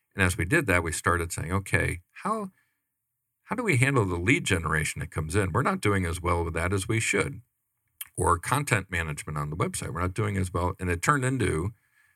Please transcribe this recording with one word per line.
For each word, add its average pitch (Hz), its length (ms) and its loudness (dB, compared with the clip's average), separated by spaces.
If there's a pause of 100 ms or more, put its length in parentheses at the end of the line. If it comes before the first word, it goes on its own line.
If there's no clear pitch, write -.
(140)
And 98 100 0
as 87 140 2
we 85 80 0
did 87 220 2
that, 87 160 4
we 82 80 -2
started 85 400 0
saying, 78 200 -6
"Okay, 85 500 -2 (220)
how, 202 280 -4 (920)
how 196 100 -4
do 247 80 -4
we 175 140 4
handle 131 280 4
the 90 120 -2
lead 117 260 2
generation 80 560 0
that - 100 -6
comes 78 260 -4
in? 92 160 2
We're 113 120 0
not 95 180 0
doing 98 240 2
as 82 160 -4
well 85 220 0
with 82 100 -4
that 82 200 -2
as 95 140 -2
we 113 120 0
should." - 420 -2 (720)
Or 85 220 4
content 120 540 0
management 78 480 -4
on 73 100 -4
the 78 80 -6
website. 180 360 -4
We're 82 80 -4
not 92 120 -2
doing 104 240 -2
as 92 160 -2
well. 87 260 -2
And 90 120 -2
it 85 100 -2
turned 139 240 2
into, 101 460 0 (440)